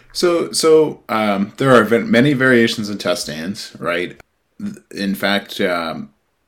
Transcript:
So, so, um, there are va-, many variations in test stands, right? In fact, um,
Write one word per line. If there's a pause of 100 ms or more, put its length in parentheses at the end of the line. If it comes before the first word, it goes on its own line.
(120)
So,
so,
um,
there
are
va-,
many
variations
in
test
stands,
right? (760)
In
fact,
um, (340)